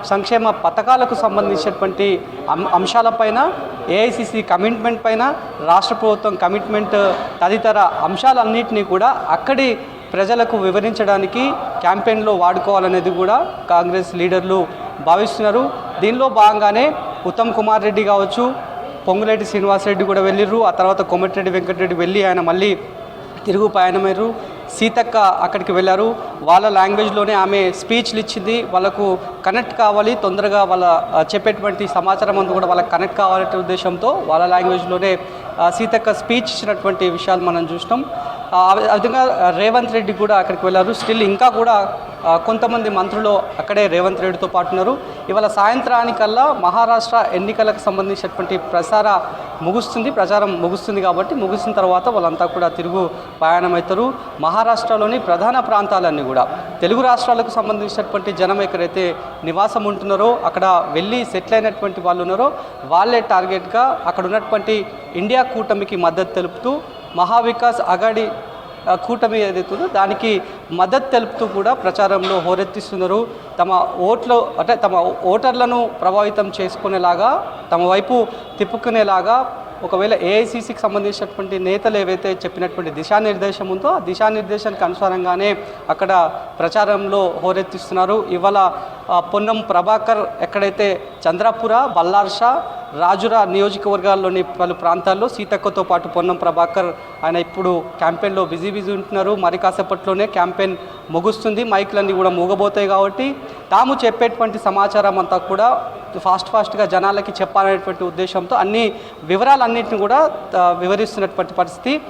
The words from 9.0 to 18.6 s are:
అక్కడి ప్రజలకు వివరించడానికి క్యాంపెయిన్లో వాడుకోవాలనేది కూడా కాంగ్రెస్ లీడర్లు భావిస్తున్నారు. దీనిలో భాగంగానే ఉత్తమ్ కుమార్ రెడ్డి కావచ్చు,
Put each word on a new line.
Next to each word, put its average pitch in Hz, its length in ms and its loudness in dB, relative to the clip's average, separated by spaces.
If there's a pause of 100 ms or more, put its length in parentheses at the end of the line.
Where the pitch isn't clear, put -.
అక్కడి 247 480 0 (360)
ప్రజలకు 226 440 2
వివరించడానికి 202 1000 0
క్యాంపెయిన్లో 208 800 0
వాడుకోవాలనేది 185 760 2
కూడా 202 420 2 (160)
కాంగ్రెస్ 180 460 2
లీడర్లు 180 520 0 (380)
భావిస్తున్నారు. 214 640 2 (320)
దీనిలో 247 280 2
భాగంగానే 214 680 4 (300)
ఉత్తమ్ 226 280 0
కుమార్ 214 300 2
రెడ్డి 208 200 0
కావచ్చు, 202 720 0 (320)